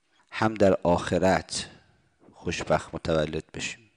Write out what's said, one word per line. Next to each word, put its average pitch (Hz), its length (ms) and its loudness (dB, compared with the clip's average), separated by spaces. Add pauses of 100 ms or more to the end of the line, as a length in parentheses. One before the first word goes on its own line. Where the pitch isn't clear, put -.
(300)
هم 110 240 -2
در 98 280 6
آخرت 87 880 0 (640)
خوشبخت - 600 -4
متولد 80 500 -2 (100)
بشیم. - 420 -12